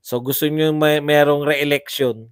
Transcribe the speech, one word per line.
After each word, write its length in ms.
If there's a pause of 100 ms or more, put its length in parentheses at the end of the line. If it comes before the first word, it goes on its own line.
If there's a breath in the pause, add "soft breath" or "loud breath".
So, 160
gusto 320
nyo 240
may, 240
merong 480
re-election 840